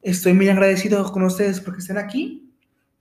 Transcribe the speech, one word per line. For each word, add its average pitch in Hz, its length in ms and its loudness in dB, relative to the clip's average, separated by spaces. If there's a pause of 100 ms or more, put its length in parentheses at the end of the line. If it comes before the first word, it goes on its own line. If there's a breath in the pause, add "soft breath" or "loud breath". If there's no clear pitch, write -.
Estoy 180 300 2
muy 190 160 6
agradecido 196 640 2
con 185 120 -2
ustedes 185 360 0
porque - 200 -12
estén 190 180 -8
aquí. 254 500 -8 (540)